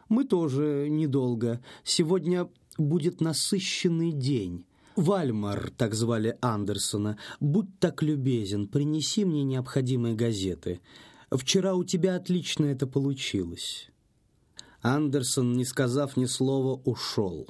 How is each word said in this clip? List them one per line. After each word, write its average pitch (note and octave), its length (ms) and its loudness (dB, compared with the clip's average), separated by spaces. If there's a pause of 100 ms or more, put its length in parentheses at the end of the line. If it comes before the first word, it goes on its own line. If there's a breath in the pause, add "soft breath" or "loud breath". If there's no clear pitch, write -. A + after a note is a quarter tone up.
«Мы A#3+ 160 4
тоже D3 680 0
недолго. B2+ 720 0 (220 loud breath)
Сегодня F3+ 640 2 (280)
будет D#3 440 0
насыщенный E3+ 880 0
день. B2 560 -2 (300 soft breath)
Вальмар, A2 760 0
так A2 240 0
звали A2+ 460 0
Андерсона, G#2 760 0 (240 loud breath)
будь E3+ 380 0
так - 240 0
любезен, A#2+ 680 0
принеси D3+ 560 0
мне D3+ 200 0
необходимые B2+ 680 0
газеты. F#2+ 680 -2 (500 loud breath)
Вчера F#3 440 2
у F3+ 100 0
тебя F#3 320 2
отлично F3 500 0
это C3+ 200 0
получилось». C3 1040 -4 (920 loud breath)
Андерсон, C3+ 720 2
не B2 140 0
сказав C3+ 500 0
ни B2+ 80 2
слова, C3 600 0
ушёл. F#2+ 640 -2